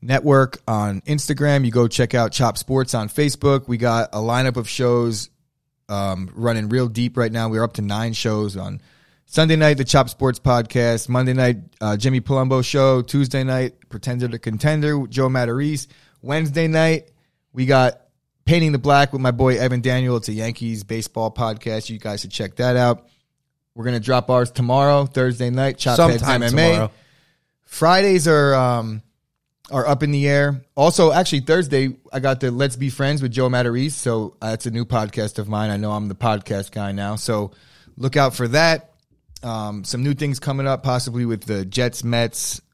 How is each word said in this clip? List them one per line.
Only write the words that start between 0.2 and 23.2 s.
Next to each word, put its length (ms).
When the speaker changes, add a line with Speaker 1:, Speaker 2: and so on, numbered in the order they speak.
Speaker 1:
on 340
Instagram. 640
You 60
go 160
check 260
out 180
Chop 260
Sports 360
on 160
Facebook. 580
We 100
got 360
a 60
lineup 380
of 120
shows, 600
um, 460
running 340
real 180
deep 300
right 140
now. 180
We're 140
up 100
to 80
nine 320
shows 420
on 260
Sunday 320
night, 200
the 60
Chop 260
Sports 300
Podcast. 680
Monday 240
night, 240
uh, 160
Jimmy 240
Palumbo 420
Show. 380
Tuesday 420
night, 460
Pretender 380
to 120
Contender, 680
Joe 200
Matarese. 600
Wednesday 460
night, 440
we 120
got 340
Painting 260
the 80
Black 340
with 80
my 100
boy 280
Evan 220
Daniel. 360
It's 120
a 40
Yankees 500
baseball 480
podcast. 580
You 100
guys 220
should 100
check 240
that 220
out. 280